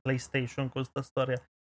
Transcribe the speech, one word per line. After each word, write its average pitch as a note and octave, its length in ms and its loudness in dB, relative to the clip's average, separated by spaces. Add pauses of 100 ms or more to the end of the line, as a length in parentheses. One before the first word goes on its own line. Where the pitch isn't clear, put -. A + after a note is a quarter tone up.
PlayStation C3 680 0
con C3+ 160 -2
sta - 180 -4
storia C3 360 0 (320)